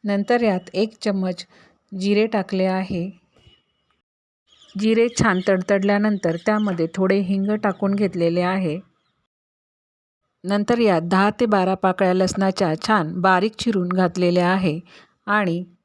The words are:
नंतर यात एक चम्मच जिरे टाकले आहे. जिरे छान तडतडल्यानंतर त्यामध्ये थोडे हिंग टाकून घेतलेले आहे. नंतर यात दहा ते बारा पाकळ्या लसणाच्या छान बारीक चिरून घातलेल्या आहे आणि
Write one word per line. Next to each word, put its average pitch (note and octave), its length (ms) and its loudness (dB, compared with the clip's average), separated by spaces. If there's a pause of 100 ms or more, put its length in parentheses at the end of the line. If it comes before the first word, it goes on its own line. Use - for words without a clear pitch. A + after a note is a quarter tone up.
नंतर G3+ 380 0
यात F#3 320 0
एक A3 280 -2
चम्मच F#3+ 440 -4 (460)
जिरे G3+ 360 0
टाकले F#3+ 380 -2
आहे. F#3+ 440 -4 (1700)
जिरे A3 320 2 (120)
छान F#3+ 280 2
तडतडल्यानंतर G3+ 880 0 (100)
त्यामध्ये G#3 500 0
थोडे F#3+ 240 2
हिंग G3 320 -2 (120)
टाकून G3 320 -2
घेतलेले F3 460 0
आहे. F3+ 360 -2 (1700)
नंतर G#3 360 0
यात F#3+ 220 2
दहा F#3+ 280 2 (100)
ते B3 60 2
बारा F#3+ 300 2
पाकळ्या F#3 380 0
लसणाच्या F#3+ 600 0 (140)
छान F3 340 0
बारीक F#3+ 380 2
चिरून G3+ 300 -2
घातलेल्या F3+ 580 2
आहे F3+ 320 0 (480)
आणि F#3 360 -2 (220)